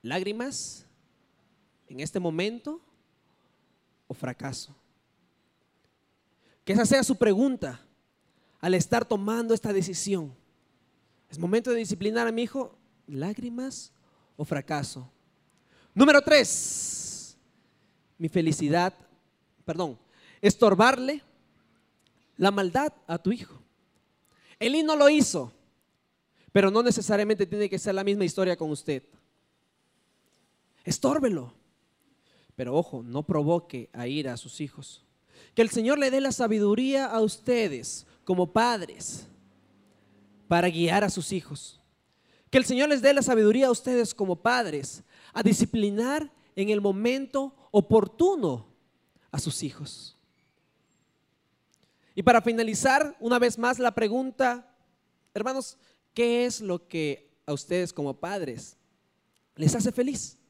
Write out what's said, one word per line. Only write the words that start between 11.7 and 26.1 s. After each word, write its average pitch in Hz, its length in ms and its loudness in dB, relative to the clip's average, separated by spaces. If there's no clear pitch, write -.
de 233 60 2
disciplinar 220 500 -2
a 226 40 -2
mi 233 120 -2
hijo? 254 340 -8
¿Lágrimas 233 840 -8
o 147 80 -6
fracaso? 139 640 -6
Número 285 280 8
tres, - 1120 0
mi 165 120 -6
felicidad, 165 640 0
perdón, 156 320 -6
estorbarle 240 840 4
la 196 140 4
maldad 202 420 -2
a 170 100 -6
tu 185 140 -2
hijo. - 280 -8
Elí 269 240 0
no 311 120 2
lo 285 140 8
hizo, 185 420 2